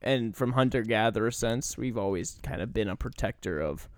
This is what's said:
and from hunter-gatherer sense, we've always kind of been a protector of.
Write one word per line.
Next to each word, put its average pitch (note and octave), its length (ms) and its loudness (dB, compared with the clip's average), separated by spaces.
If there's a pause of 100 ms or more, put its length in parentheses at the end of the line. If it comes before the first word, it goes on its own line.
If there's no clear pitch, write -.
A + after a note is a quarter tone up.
and A#2+ 360 0
from B2 160 0
hunter-gatherer A#2 760 4
sense, A#2+ 480 -2
we've A#2+ 200 -4
always G2 440 -2
kind - 200 -4
of G2 100 -6
been G#2+ 160 0
a F#2 80 -4
protector - 640 -4
of. D2+ 380 -4